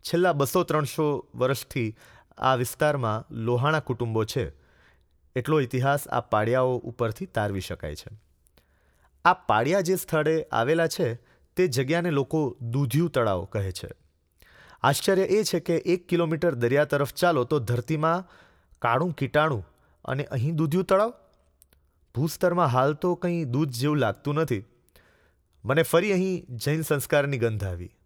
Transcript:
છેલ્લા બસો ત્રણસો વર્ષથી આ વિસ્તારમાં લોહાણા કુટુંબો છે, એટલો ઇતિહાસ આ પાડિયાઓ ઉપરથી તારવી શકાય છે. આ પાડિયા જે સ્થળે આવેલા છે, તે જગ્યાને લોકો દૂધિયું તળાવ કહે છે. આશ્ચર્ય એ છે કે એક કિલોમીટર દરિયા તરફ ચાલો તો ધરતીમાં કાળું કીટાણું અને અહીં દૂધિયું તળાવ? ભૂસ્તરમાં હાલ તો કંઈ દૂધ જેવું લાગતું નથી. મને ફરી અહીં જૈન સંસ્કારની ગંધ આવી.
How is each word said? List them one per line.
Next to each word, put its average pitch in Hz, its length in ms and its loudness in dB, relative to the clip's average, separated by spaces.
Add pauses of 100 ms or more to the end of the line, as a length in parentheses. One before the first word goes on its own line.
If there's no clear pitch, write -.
છેલ્લા 175 320 2
બસો 147 300 2
ત્રણસો 151 720 -2
વર્ષથી 123 600 -2 (400)
આ 131 180 2
વિસ્તારમાં 123 760 -2
લોહાણા 123 480 0
કુટુંબો 110 440 -2
છે, 107 280 -4 (840)
એટલો 147 240 2
ઇતિહાસ 135 480 0
આ 123 120 -2
પાડિયાઓ 123 580 0
ઉપરથી 113 480 -4
તારવી 104 340 -2
શકાય 78 360 -10
છે. - 220 -18 (1080)
આ 180 80 6
પાડિયા 139 480 2
જે 180 140 0
સ્થળે 156 480 0
આવેલા 151 440 2
છે, 123 280 -2 (400)
તે 180 120 2
જગ્યાને 151 440 0
લોકો 139 500 -2
દૂધિયું 139 500 0
તળાવ 98 340 0
કહે 98 260 -4
છે. - 180 -12 (920)
આશ્ચર્ય 185 420 2
એ 202 200 2
છે 175 160 0
કે 170 180 0
એક 175 300 0
કિલોમીટર 165 480 0
દરિયા 123 300 2
તરફ 143 280 0
ચાલો 165 300 2
તો 147 160 0
ધરતીમાં 156 680 -2 (540)
કાળું 127 320 0
કીટાણું 139 540 0 (380)
અને 135 180 -4
અહીં 139 320 -4
દૂધિયું 160 300 0
તળાવ? 214 280 2 (1000)
ભૂસ્તરમાં 170 520 0
હાલ 131 260 2
તો 175 220 -2
કંઈ 175 300 -4
દૂધ 135 240 0
જેવું 139 280 0
લાગતું 135 380 0
નથી. 127 280 0 (1000)
મને 143 180 2
ફરી 190 280 2
અહીં 185 460 -2
જૈન 151 240 -2
સંસ્કારની 143 560 0
ગંધ 110 260 -2
આવી. 90 320 -8 (100)